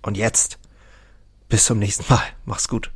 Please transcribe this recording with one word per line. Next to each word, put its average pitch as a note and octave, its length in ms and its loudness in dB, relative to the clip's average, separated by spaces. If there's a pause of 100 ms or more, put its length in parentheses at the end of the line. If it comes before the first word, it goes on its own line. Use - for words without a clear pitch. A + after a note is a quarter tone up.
und G#2 140 -4
jetzt - 420 0 (880)
bis - 160 4
zum A2+ 140 2
nächsten G2+ 340 0
Mal. B2 100 6 (220)
Mach's - 240 -6
gut. A#2 280 -4